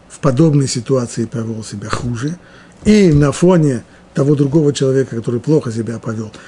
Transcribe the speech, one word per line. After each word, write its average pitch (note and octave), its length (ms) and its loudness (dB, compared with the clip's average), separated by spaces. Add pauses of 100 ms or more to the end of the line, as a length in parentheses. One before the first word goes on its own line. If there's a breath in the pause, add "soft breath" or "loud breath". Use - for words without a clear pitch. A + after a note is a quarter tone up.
в - 100 -20
подобной C#3+ 480 2
ситуации A#2+ 600 -4
повёл A2 380 -8
себя G2+ 240 -12
хуже, A#2+ 480 -6 (480 loud breath)
и G#3 280 6
на D3 200 4
фоне D#3 500 2 (320 loud breath)
того D3 200 2
другого C#3+ 380 2
человека, C3 420 0
который A#2 240 -4
плохо C#3 320 0
себя A2+ 300 -6
повёл, A2 320 -8 (160 loud breath)